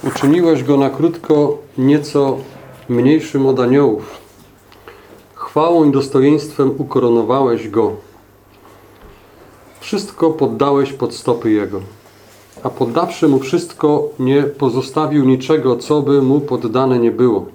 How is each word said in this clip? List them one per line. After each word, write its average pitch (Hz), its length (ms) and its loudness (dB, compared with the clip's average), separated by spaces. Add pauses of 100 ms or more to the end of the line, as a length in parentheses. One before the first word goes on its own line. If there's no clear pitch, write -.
Uczyniłeś 151 600 2
go 139 120 2
na 139 140 2
krótko 147 680 0 (200)
nieco 139 580 0 (520)
mniejszym 139 580 2
od 127 140 2
aniołów. 123 580 2 (1160)
Chwałą 165 500 0
i 143 80 4
dostojeństwem 139 880 0
ukoronowałeś 117 880 0
go. 104 240 -2 (1900)
Wszystko - 500 -4
poddałeś 139 640 0
pod 120 220 -6
stopy 117 360 -2
jego. 101 300 -2 (840)
A 123 80 -6
poddawszy 160 580 -2
mu 135 100 4
wszystko, 151 680 -2 (100)
nie 135 240 2
pozostawił 143 800 -2
niczego, 131 520 2
co 147 260 -2
by 139 200 2
mu 135 180 2
poddane 127 580 -2
nie 117 120 2
było. 110 440 0